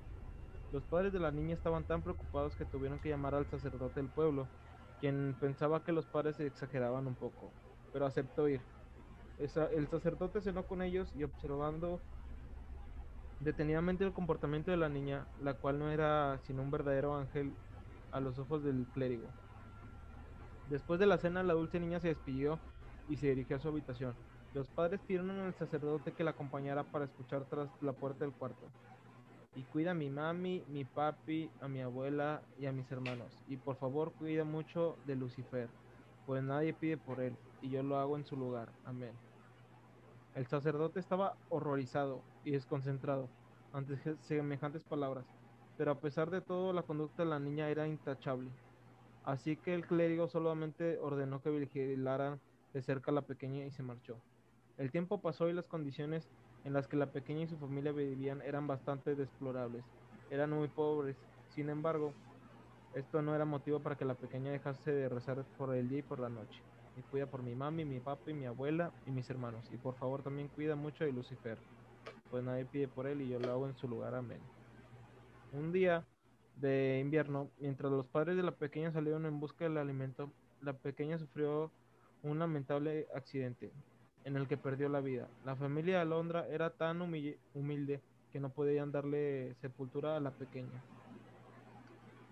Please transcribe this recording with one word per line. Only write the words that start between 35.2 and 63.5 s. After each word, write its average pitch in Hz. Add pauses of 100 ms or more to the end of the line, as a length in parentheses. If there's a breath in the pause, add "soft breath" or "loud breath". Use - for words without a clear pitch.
pues 135
nadie 147
pide 160
por 127
él, 123 (200)
y 135
yo 135
lo 139
hago 139
en 143
su 143
lugar. 123
Amén". 123 (1120)
El 135
sacerdote 151
estaba 185 (100)
horrorizado 139 (180)
y 147
desconcentrado 135 (400)
ante 139
se-, 156
semejantes 147
palabras, 135 (440)
pero 147
a 143
pesar 160
de 185
todo, 185
la 175
conducta 151
de 165
la 151
niña 147
era 151
intachable. 131 (640)
Así 139
que 180
el 170
clérigo 165
solamente 160
ordenó 139
que 151
vigilaran 135 (320)
de 139
cerca 135
a 147
la 139
pequeña 139
y 139
se 135
marchó. 120 (540)
El 135
tiempo 180
pasó 165
y 170
las 175
condiciones 151 (340)
en 139
las 139
que 147
la 139
pequeña 147
y 165
su 160
familia 143
vivían 139
eran 143
bastante 139
deplorables. 127 (380)
Eran 147
muy 151
pobres. 151 (220)
Sin 147
embargo, 151 (760)
esto 135
no 151
era 151
motivo 147